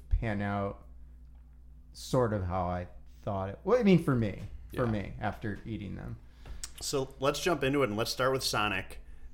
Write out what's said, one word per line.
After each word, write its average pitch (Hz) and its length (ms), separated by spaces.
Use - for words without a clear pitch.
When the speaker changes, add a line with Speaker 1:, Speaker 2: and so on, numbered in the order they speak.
Speaker 1:
pan 104 320
out 101 380
sort 123 400
of 101 120
how 90 220
I 90 200
thought 98 260
it, - 140
well, 226 160
I 240 40
mean, 180 200
for 139 120
me, 110 240
for 131 100
Speaker 2:
Yeah. 113 60
Speaker 1:
me, 101 280
after 104 460
eating 101 300
them. 110 220
Speaker 3:
So 135 380
let's 147 200
jump 160 240
into 139 200
it, 117 60
and 104 80
let's 113 140
start 127 200
with 131 120
Sonic, 104 560